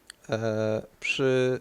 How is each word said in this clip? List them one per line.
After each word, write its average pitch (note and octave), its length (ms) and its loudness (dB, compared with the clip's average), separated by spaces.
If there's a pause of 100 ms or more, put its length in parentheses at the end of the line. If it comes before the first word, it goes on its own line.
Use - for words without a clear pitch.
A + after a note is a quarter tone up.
(300)
e, A2 520 0 (180)
przy B2+ 600 2